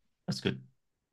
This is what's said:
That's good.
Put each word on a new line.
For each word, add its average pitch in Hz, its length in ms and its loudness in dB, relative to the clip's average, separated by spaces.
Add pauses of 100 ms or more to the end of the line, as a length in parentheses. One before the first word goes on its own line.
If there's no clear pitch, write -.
(260)
That's 151 140 0
good. - 200 2 (520)